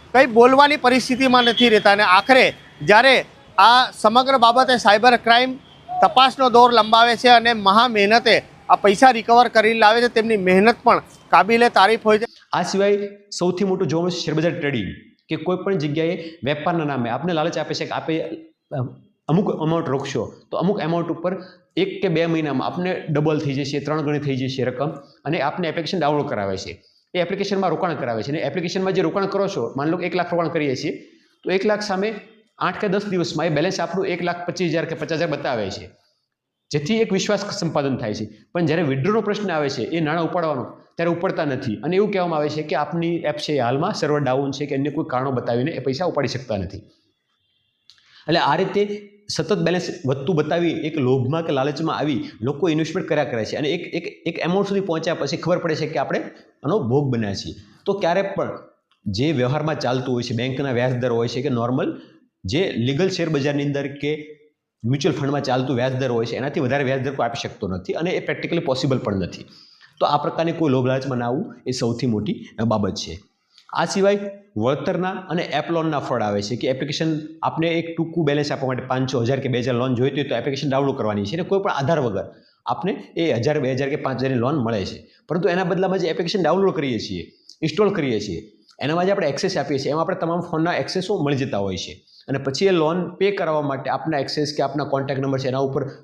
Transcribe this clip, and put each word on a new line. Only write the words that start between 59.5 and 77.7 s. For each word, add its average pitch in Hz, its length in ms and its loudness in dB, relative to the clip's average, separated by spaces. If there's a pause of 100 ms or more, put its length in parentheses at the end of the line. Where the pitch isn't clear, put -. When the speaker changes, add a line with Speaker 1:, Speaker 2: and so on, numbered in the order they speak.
Speaker 2:
ચાલતું 131 360 -2
હોય 120 80 -2
છે, 113 120 -6
બેંકના 131 360 -4
વ્યાજ 123 280 0
દર 123 120 0
હોય 117 160 0
છે 123 140 -6
કે 139 80 -2
નોર્મલ 127 520 -2 (440)
જે 139 260 0
લીગલ 139 380 0
શેર 170 200 -2
બજારની 143 340 0
અંદર 139 240 -2
કે 147 500 -8 (480)
મ્યુચ્યુઅલ 139 340 0
ફંડમાં 143 240 -2
ચાલતું 131 320 0
વ્યાજ 127 240 0
દર 131 120 -2
હોય 113 140 0
છે, 110 100 -6
એનાથી 139 240 -4
વધારે 139 240 0
વ્યાજ 131 200 -2
દર 135 120 -6
કોઈ 120 100 0
આપી 120 160 -6
શકતો - 260 -8
નથી 92 260 -6
અને 170 180 -4
એ 135 80 -2
પ્રેક્ટિકલી 156 400 -4
પોસિબલ 131 380 0
પણ 107 160 -4
નથી. 92 320 -6 (540)
તો 175 60 2
આ 147 120 2
પ્રકારની 165 340 -2
કોઈ 160 200 0
લોભ 127 160 2
લાલચમાં 131 300 -2
ના 120 80 -4
આવવું 135 300 -4 (120)
એ 127 40 -2
સૌથી 120 360 -2
મોટી, 110 380 -2 (140)
અ, 113 40 -2
બાબત 104 320 0
છે. - 240 -10 (540)
આ 160 120 0
સિવાય 196 340 2 (380)
વળતરના 160 520 0
અને 175 320 -6
એપ 151 300 -4
લોનના 160 280 -2
ફ્રોડ 123 220 -2
આવે 104 200 -2
છે 120 140 -6
કે 131 120 -4
એપ્લિકેશન 151 520 -2 (240)
આપને 160 240 -2
એક 165 300 -4